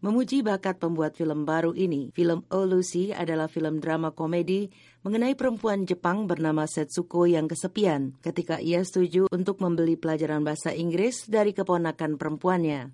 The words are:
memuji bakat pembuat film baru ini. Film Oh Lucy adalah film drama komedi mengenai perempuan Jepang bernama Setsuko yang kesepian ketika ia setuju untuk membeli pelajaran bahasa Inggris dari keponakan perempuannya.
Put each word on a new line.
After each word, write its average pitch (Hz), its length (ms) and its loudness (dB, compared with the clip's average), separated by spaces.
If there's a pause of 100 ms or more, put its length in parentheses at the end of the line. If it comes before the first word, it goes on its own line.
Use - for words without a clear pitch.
memuji 247 400 0
bakat 196 400 -2
pembuat 160 320 -2
film 151 320 -2
baru 160 300 0
ini. 151 420 -2
Film 170 320 0
Oh 190 160 0
Lucy 185 480 0
adalah 160 320 -2
film 156 320 -2
drama 160 320 -2
komedi 175 640 -2 (320)
mengenai 233 320 0
perempuan 214 480 0
Jepang 180 400 0
bernama 160 400 0
Setsuko 170 640 0
yang 160 160 4
kesepian 160 800 -2
ketika 165 320 -4
ia 170 240 0
setuju 185 480 2
untuk 185 320 -2
membeli 165 400 2
pelajaran 156 400 0
bahasa 151 320 -2
Inggris 175 560 -2
dari 208 240 2
keponakan 165 640 0
perempuannya. 156 760 0